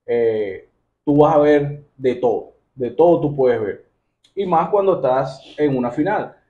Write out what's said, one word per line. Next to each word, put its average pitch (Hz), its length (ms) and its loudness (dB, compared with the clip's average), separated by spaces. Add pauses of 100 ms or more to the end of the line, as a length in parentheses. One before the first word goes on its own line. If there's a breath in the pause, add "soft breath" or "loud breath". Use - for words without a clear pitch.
eh, 110 640 -4 (360)
tú 147 120 2
vas 147 180 6
a 147 40 6
ver 147 460 2 (100)
de 131 200 -2
todo, 113 380 -4 (220)
de 123 160 -6
todo 165 300 4
tú 143 140 -4
puedes 123 260 2
ver. 98 240 -8 (500)
Y 196 100 -4
más 170 240 0
cuando 196 260 2
estás 135 460 -2 (160)
en 143 200 0
una 120 140 -4
final. 165 440 -4 (140)